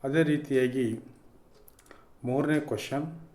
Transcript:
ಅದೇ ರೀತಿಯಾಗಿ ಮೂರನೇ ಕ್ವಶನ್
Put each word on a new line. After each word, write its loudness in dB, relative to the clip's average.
ಅದೇ 2
ರೀತಿಯಾಗಿ 2
ಮೂರನೇ 2
ಕ್ವಶನ್ -4